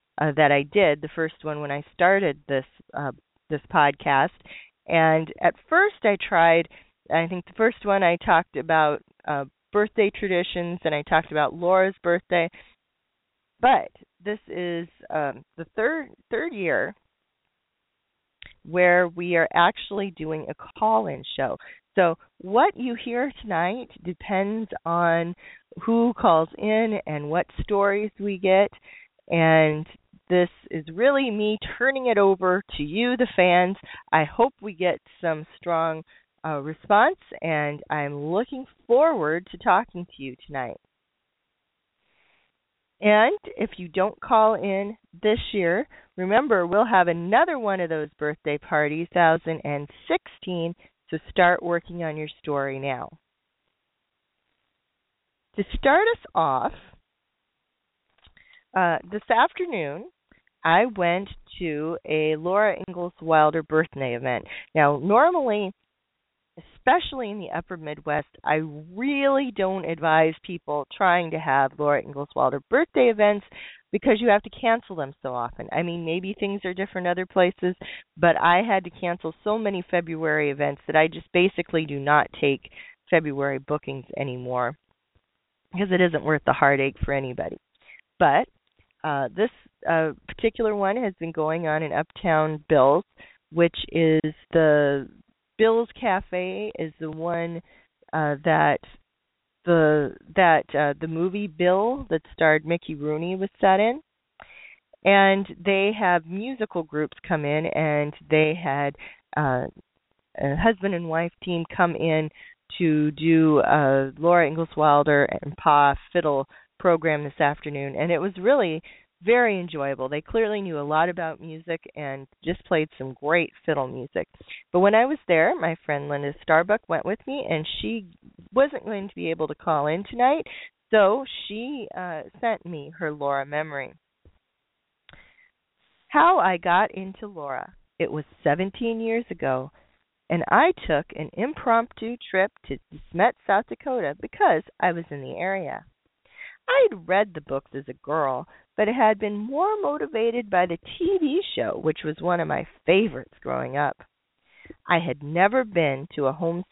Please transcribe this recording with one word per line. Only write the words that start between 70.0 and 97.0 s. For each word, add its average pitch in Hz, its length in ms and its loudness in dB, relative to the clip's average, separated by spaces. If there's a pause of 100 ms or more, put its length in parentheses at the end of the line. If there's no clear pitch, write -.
people 151 540 -8
trying 175 360 2
to 160 60 -6
have 139 400 0
Laura 147 240 0
Ingalls 139 340 -12
Wilder 131 340 0
birthday 269 400 2
events 208 360 2 (460)
because 220 280 2
you 240 100 2
have 202 140 4
to 214 60 -14 (120)
cancel 226 340 0
them 143 260 -8
so 127 120 -8
often. 120 380 -8
I 156 120 -2
mean, 170 220 -6
maybe 185 340 -6
things 196 260 -4
are 180 80 -6
different 185 340 -6
other 180 180 -2
places, 180 500 0 (420)
but 160 180 4
I 175 260 4
had 202 220 0
to 175 60 -12
cancel 175 440 -6 (100)
so 214 140 0
many 196 320 -4
February 160 640 -2
events 143 360 -4
that - 80 -2
I 160 120 6
just 160 260 -10
basically 175 520 0
do 143 140 -8
not 143 280 2 (120)
take 139 220 0 (480)
February 139 500 0
bookings 139 460 -8 (120)
anymore 123 600 -4 (960)
because 185 200 -2
it 185 100 4
isn't 165 220 2
worth 151 220 0
the 123 80 4
heartache 139 500 2
for 143 100 -4
anybody. 127 440 -6 (600)
But, 165 280 4 (560)
uh, 139 320 -4
this, 214 160 0 (360)
uh, 160 240 0 (160)
particular 220 480 -2
one 202 220 -2
has 214 220 -4
been 165 120 -8
going 160 360 -2
on 156 160 0
in 147 100 -6
Uptown 156 720 0
Bill's, 147 380 6 (480)
which 170 240 2 (120)
is 160 440 2 (180)
the 147 560 4 (500)
Bill's 226 320 2 (100)
Cafe 190 760 -4
is 156 220 -8
the 156 120 -8